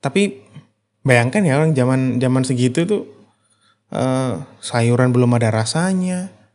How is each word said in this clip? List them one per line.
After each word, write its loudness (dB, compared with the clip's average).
Tapi -2
bayangkan 4
ya, 2
orang 2
zaman, 0
zaman 0
segitu 0
tuh, -2
eh, -4
sayuran 0
belum 2
ada 0
rasanya. -4